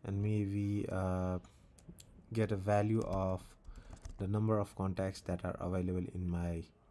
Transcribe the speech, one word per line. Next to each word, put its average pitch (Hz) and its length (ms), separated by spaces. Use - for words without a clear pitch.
and 98 160
maybe, 101 680
uh, 92 480
get 110 200
a 104 40
value 104 460
of 95 400
the 98 80
number 107 320
of 101 180
contacts 95 460
that 90 220
are 90 160
available 92 440
in 90 140
my, 85 340